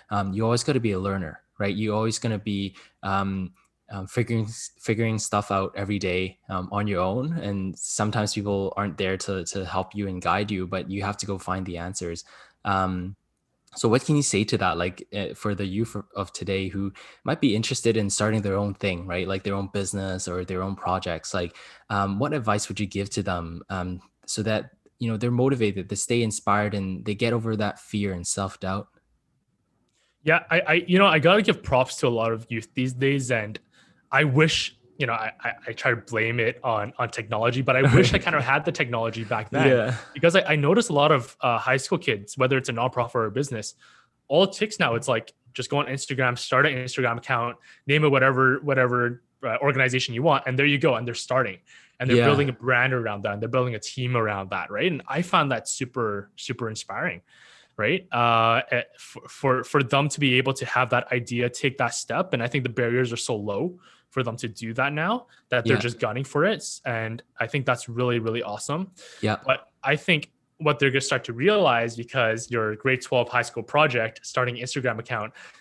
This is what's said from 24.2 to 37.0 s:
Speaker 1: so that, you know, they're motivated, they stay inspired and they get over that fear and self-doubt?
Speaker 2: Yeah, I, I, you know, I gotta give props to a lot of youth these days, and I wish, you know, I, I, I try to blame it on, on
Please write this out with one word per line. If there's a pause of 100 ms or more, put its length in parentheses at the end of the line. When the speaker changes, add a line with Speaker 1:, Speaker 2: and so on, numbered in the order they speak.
Speaker 1:
so
that, (280)
you
know,
they're
motivated,
they
stay
inspired
and
they
get
over
that
fear
and
self-doubt? (1400)
Speaker 2:
Yeah,
I,
I, (140)
you
know,
I
gotta
give
props
to
a
lot
of
youth
these
days,
and (520)
I
wish, (220)
you
know,
I, (100)
I, (160)
I
try
to
blame
it
on,
on